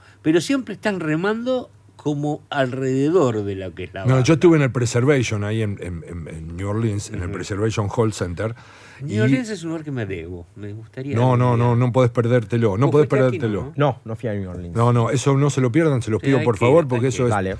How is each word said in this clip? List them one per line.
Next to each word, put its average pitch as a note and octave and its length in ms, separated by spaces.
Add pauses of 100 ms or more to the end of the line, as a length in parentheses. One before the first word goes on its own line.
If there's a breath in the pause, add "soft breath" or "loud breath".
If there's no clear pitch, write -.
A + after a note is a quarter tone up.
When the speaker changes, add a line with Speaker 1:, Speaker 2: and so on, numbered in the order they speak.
(220 soft breath)
Speaker 1:
pero - 180
siempre B3 360
están G3+ 240
remando G#3+ 720 (240)
como D3 540
alrededor C3 960
de G2+ 120
lo F#2 200
que F#2 100
es - 80
la F#2+ 80
Speaker 2:
No, A#2+ 140
Speaker 1:
banda. C3 80
Speaker 2:
yo D3 120
estuve E3 220
en D3 60
el C3 80
Preservation, A#2+ 720
ahí A2 180
en, G2+ 200
en, E2+ 260
en, E2+ 200
en D#2+ 300
New G2 100
Orleans, G#2 420
en G#2+ 80
el F2+ 80
Speaker 1:
Ujú. E2 80
Speaker 2:
Preservation G#2 640
Hall A2 180
Center, G2+ 420 (460 loud breath)
Speaker 1:
New D#3+ 160
Speaker 2:
y - 20
Speaker 1:
Orleans B3+ 300
es G3+ 140
un E3 60
lugar D#3+ 140
que D3+ 80
me A#2+ 160
debo, F2 480
me G#2 180
gustaría C3 420
Speaker 2:
No, B2 220
no, B2 160
Speaker 1:
algún A#2 60
día. A#2+ 80
Speaker 2:
no, A#2+ 80
no B2 160
podés B2+ 180
perdértelo, A#2 680
no C3+ 100
Speaker 1:
¿Vos D#3+ 40
Speaker 2:
podés D3 180
Speaker 1:
fuiste C3 180
aquí, A#2+ 120
Speaker 2:
perdértelo. A#2 380
Speaker 1:
no? C#3 160
Speaker 3:
No, - 100
no A2 120
fui A#2 140
a G#2 40
New G2 160
Orleans. F2 260
Speaker 2:
No, A#2 180
no, A#2 180
eso C3+ 260
no C#3+ 140
se C#3 100
lo B2 100
pierdan, D3 300
se A2+ 80
los A2 120
Speaker 1:
Sí, - 60
Speaker 2:
pido C3+ 120
Speaker 1:
hay A#2 60
Speaker 2:
por A#2 100
Speaker 1:
que - 60
Speaker 2:
favor, C#3+ 240
Speaker 1:
ir, - 20
Speaker 2:
porque B2 200
Speaker 1:
hay C3 40
que A#2+ 40
Speaker 2:
eso C3 80
Speaker 1:
ir. B2 40
Speaker 2:
es, A#2 80
Speaker 3:
Dale. F#2+ 240